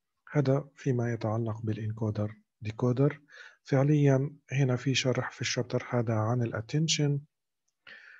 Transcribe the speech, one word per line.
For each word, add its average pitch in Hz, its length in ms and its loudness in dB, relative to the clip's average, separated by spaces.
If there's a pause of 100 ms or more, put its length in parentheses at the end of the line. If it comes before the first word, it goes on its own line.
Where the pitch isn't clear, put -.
(320)
هذا 139 440 0
فيما 120 380 -2
يتعلق 110 480 -4
بالانكودر 107 720 -4 (260)
ديكودر. 123 600 0 (420)
فعليًا 143 720 2 (160)
هنا 131 240 2
في 127 200 0
شرح 123 360 0
في - 100 -10
الشابتر 120 480 -2
هذا 117 240 0
عن 110 280 2
الاتنشن، 143 800 0 (1000)